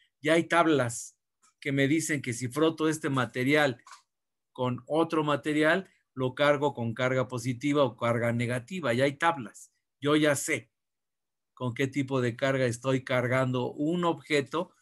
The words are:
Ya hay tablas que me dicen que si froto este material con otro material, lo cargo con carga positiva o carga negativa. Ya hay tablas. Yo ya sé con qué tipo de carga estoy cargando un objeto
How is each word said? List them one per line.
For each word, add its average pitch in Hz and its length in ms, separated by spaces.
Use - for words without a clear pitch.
Ya 151 120
hay 165 120
tablas 160 720
que 147 100
me 139 160
dicen 156 340
que 127 120
si 120 160
froto 160 400
este 156 220
material 131 720
con 123 340
otro 160 360
material, 151 680
lo 131 200
cargo 143 400
con 117 200
carga 127 340
positiva 131 560
o 113 120
carga 117 360
negativa. 120 600
Ya 123 120
hay 139 140
tablas. 139 520
Yo 147 160
ya 151 180
sé - 380
con 123 200
qué 135 140
tipo 135 320
de 120 160
carga 135 300
estoy 131 360
cargando 127 680
un 165 320
objeto 151 760